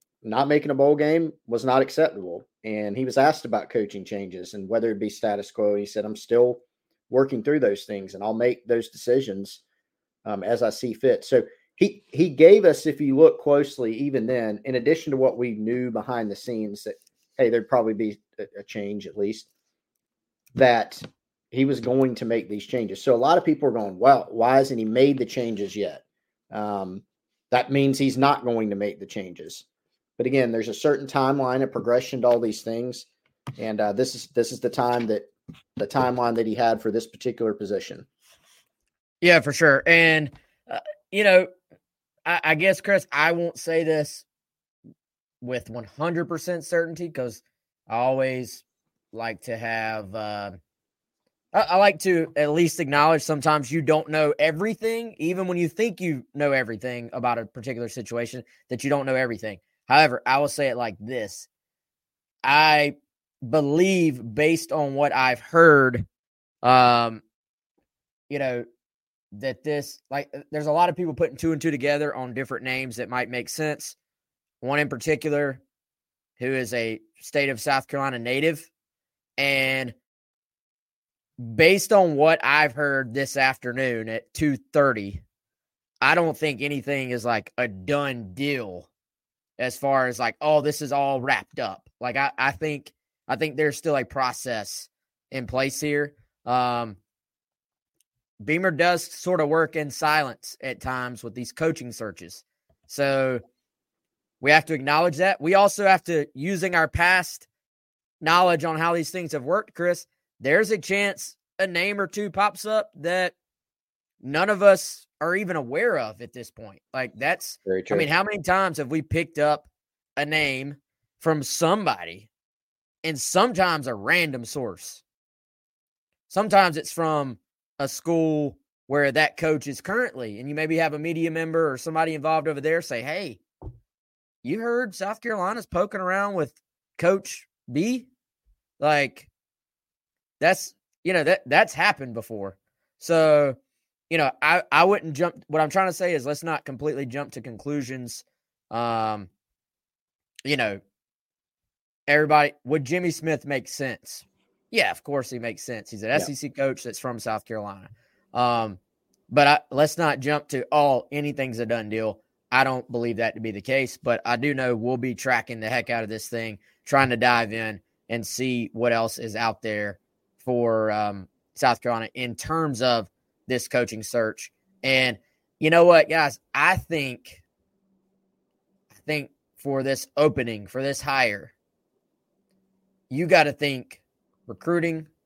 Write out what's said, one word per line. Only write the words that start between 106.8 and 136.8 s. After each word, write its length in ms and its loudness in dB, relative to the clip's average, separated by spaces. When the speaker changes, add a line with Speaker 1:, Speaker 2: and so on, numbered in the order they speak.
Speaker 2:
past 600 2
knowledge 440 4
on 120 -2
how 160 2
these 180 -4
things 200 -8
have 120 -6
worked, 300 -2
Chris, 320 -2
there's 320 2
a 60 0
chance 580 -4
a 60 2
name 340 -4
or 80 -2
two 220 -6
pops 360 -2
up 300 -2
that 380 -2
none 280 0
of 120 0
us 460 4
are 160 -2
even 200 -4
aware 420 -2
of 240 -6
at 120 -18
this 180 -16
point. 300 -20
Like, 220 -6
that's, 500 -4
Speaker 1:
Very 240 0
Speaker 2:
I 60 0
mean, 120 2
Speaker 1:
true. 80 2
Speaker 2:
how 80 4
many 180 -6
times 360 0
have 140 -6
we 100 -2
picked 380 -4
up 280 0
a 100 -2
name 520 -2
from 220 0
somebody, 880 -2
and 160 -4
sometimes 680 2
a 80 -6
random 500 0
source? 580 -10
Sometimes 500 4
it's 140 -8
from 480 -2
a 80 -4
school 720 -2
where 260 2
that 260 0
coach 280 0
is 160 -10
currently, 580 -6
and 80 -12
you 60 -8
maybe 240 -2
have 160 0
a 60 -8
media 320 -2
member 400 -2
or 60 -8
somebody 360 -2
involved 340 -2
over 140 -6
there 200 0
say, 200 -8
"Hey, 380 -10
you 160 -4
heard 340 -4
South 280 -8
Carolina's 440 -4
poking 360 -2
around 340 -2
with 180 -2